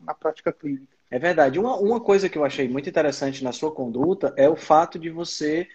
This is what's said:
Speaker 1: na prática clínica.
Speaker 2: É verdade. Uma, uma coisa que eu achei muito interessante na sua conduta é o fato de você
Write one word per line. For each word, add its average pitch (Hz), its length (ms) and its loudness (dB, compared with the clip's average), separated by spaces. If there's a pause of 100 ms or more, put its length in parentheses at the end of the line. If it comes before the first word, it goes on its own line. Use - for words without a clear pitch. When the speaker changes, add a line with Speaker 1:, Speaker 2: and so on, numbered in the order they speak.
Speaker 1:
na 151 120 -10
prática - 360 -4
clínica. 139 360 -10 (240)
Speaker 2:
É 123 80 -4
verdade. 160 400 2
Uma, 240 160 0
uma 208 240 0
coisa 196 300 2
que - 80 -6
eu 190 80 2
achei 139 220 -2
muito 135 220 -4
interessante 139 540 -2
na 123 80 -2
sua 117 200 -6
conduta 135 680 -2
é 139 120 6
o 160 60 2
fato 160 420 4
de 165 140 -10
você 165 640 -4